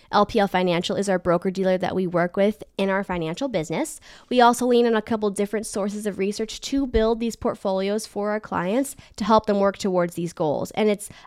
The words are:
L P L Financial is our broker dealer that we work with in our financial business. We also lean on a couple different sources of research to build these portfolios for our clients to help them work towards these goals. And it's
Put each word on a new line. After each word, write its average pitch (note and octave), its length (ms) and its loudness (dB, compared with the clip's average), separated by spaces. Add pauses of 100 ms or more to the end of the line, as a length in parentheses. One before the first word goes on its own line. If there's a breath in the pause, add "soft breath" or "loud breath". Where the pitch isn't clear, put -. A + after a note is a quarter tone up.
(120 soft breath)
L G#3 140 4
P A3 140 0
L G3 100 4
Financial F3+ 480 0
is G3 100 -2
our F#3 100 2
broker F3+ 320 0
dealer F#3 280 0
that - 180 -2
we F#3+ 100 0
work F3 300 0
with G#3 300 0 (120)
in G3 120 0
our G3 160 0
financial F3 420 -4
business. F#3+ 540 -4 (260 loud breath)
We B3 140 4
also A#3+ 260 4
lean A#3+ 180 6
on A3+ 100 4
a A3 60 2
couple G#3+ 280 -2
different G#3 380 -2
sources G#3 380 -4
of F#3+ 120 -6
research G#3 420 -4
to C#4 260 -2
build A3+ 360 2
these A#3 160 -4
portfolios G3+ 680 -2
for G#3 260 -6
our G#3+ 100 -4
clients G#3 560 -2 (180 loud breath)
to - 80 -4
help A3 220 4
them G3+ 160 2
work G3 160 2
towards F3+ 380 -2
these E3+ 180 -6
goals. - 380 -2
And G#3+ 180 2
it's G3+ 200 -2 (180 loud breath)